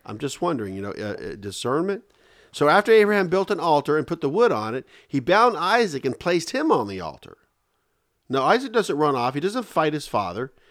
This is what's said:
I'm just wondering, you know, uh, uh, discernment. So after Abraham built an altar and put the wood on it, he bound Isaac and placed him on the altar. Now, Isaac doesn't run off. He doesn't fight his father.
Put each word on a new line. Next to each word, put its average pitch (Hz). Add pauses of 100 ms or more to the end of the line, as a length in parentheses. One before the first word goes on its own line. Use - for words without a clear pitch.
I'm 110
just 135
wondering, 107
you 98
know, 101
uh, -
uh, -
discernment. 143 (480)
So -
after 202
Abraham 208
built 185
an 190
altar 147
and 151
put 170
the 143
wood 214
on 110
it, 131 (200)
he 139
bound 202
Isaac 180
and -
placed 170
him 302
on 131
the 98
altar. 78 (920)
Now, 131
Isaac 226
doesn't 196
run 147
off. 127
He 143
doesn't 202
fight 156
his 151
father. 104 (200)